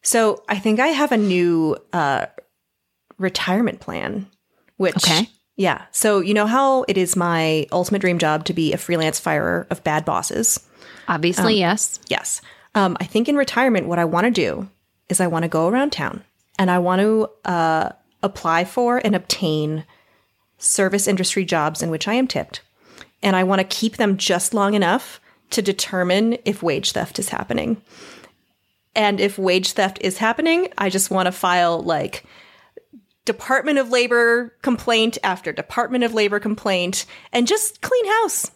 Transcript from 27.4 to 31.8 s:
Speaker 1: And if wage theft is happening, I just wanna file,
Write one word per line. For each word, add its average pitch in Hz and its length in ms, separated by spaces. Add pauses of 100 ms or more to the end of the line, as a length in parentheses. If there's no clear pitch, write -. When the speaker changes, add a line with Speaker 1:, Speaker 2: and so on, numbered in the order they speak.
Speaker 1:
And 202 260
if 196 180
wage 185 340
theft 196 280
is 190 180
happening, 330 500 (100)
I 196 100
just 190 220
wanna 185 220
file, 175 500